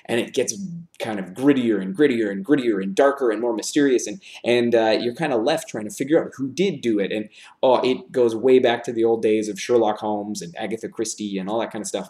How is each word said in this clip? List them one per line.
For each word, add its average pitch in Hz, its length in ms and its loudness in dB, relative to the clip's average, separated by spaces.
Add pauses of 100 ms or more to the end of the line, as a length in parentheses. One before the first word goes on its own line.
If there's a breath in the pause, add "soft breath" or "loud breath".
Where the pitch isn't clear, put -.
and 117 160 -2
it - 140 -6
gets 123 200 -2 (460)
kind 107 180 -6
of 95 120 -8
grittier 123 520 2
and 95 140 -6
grittier 117 340 2
and 98 160 -6
grittier 120 340 2
and 98 140 -6
darker 139 380 4
and 104 80 -2
more 117 160 -2
mysterious. 135 500 2
And, 98 160 -10 (220 loud breath)
and, 120 280 2
uh, 110 280 4
you're 120 140 -4
kind 151 180 -4
of 110 100 0
left 147 260 -2
trying 107 180 -8
to 101 40 -10
figure 143 340 0
out 139 120 -12
who 135 140 -6
did 175 300 -2
do 110 200 0
it. 95 100 -2
And, 107 180 -6 (320 loud breath)
oh, 123 200 4
it 127 320 -2
goes 117 240 2
way 131 240 6
back 120 240 0
to 127 80 -6
the 113 100 -2
old 113 180 2
days 107 280 2
of 98 120 -8
Sherlock 110 380 2
Holmes 104 440 -6
and 85 140 -14
Agatha 107 320 -8
Christie 104 500 -6
and 92 100 -8
all 110 100 -2
that 104 140 -4
kind 107 100 -10
of 98 60 -10
stuff. 98 220 -8